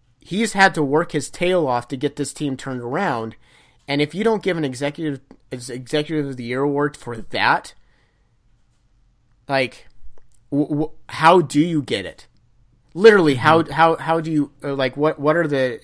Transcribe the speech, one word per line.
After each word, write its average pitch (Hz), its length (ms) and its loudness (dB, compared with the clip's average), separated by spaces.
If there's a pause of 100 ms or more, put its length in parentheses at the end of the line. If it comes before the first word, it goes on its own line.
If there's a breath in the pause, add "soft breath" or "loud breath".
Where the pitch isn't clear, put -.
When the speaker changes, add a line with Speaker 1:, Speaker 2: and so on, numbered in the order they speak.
(220)
Speaker 1:
he's 208 320 -4
had 190 220 4
to 165 60 0
work 147 300 0
his 151 180 -4
tail 180 380 0
off 123 220 -2
to 135 80 -6
get 139 180 -4
this 139 160 -6
team 139 240 -6
turned 127 240 -10
around, 120 560 -4 (500 soft breath)
and 143 160 -2
if 147 140 -4
you 202 80 -2
don't 226 200 0
give 180 120 -2
an 165 80 -4
executive, 143 560 -6 (320)
ex-, 127 180 -12
executive 147 560 -4
of 135 120 -10
the 120 80 -10
year 123 160 -4
award 143 340 -2
for 117 220 -12
that, 113 560 0 (1800)
like, 131 380 -4 (640)
w-, 147 180 0
w-, 151 220 -2 (180)
how 170 320 6
do 143 180 0
you 165 220 0
get 104 240 -4
it? - 220 -16 (680)
Literally, 180 420 8
how, 156 260 6
Speaker 2:
Mm-hmm. 143 120 -6
Speaker 1:
how, 165 240 4
how 165 220 0
do 160 120 -6
you, 147 200 0 (120)
uh, 143 100 -6
like, 131 240 -2
what, 151 220 0
what 151 160 2
are 170 120 2
the 131 360 0